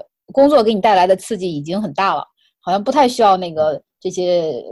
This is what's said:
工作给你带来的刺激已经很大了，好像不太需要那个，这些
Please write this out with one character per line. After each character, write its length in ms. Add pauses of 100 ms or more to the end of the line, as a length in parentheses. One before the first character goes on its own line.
(320)
工 140
作 160
给 120
你 60
带 140
来 120
的 100
刺 220
激 120
已 120
经 180
很 140
大 200
了， 80 (380)
好 100
像 120
不 80
太 180
需 140
要 140
那 180
个， 260 (200)
这 100
些 420 (200)